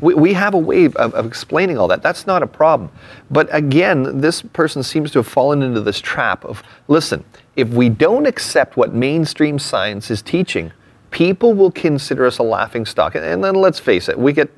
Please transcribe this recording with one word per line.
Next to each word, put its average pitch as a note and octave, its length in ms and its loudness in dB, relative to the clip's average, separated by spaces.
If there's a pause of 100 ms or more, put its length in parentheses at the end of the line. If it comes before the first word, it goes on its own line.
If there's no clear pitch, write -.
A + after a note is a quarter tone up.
We, D#3+ 140 2
we D#3+ 180 4
have G3 220 -2
a - 40 2
way E3 280 2
of, C3 100 0
of A#2 280 0
explaining D3 540 -4
all F#2+ 80 2
that. F2+ 160 0
That's E3+ 240 -4
not F#3 160 0
a A#2 60 -4
problem. D3 420 0 (400)
But D3 220 2
again, D3 680 0
this D#3+ 220 0
person D#3 400 -4
seems D3+ 300 -4
to C3+ 80 2
have A#2 80 0
fallen C#3+ 340 2
into A#2+ 200 -2
this G#2 180 -2
trap - 440 -4
of, - 200 -14 (240)
listen, D3 340 0 (320)
if B2 140 0
we A#2+ 220 4
don't G3 360 2
accept - 500 -2
what A#2+ 160 0
mainstream D3 680 0
science G2+ 500 -4
is G#2+ 100 -2
teaching, G#2+ 520 -4 (400)
people F#3+ 420 2
will G3 160 4
consider C#3 560 -2
us B2 120 -2
a B2+ 40 0
laughing A2 420 -2
stock. - 300 -2
And, - 100 -6
and F3+ 200 -2
then F#3+ 100 0
let's F#3+ 240 2
face F#2 300 0
it, - 100 -4
we C3 140 2
get D3 260 0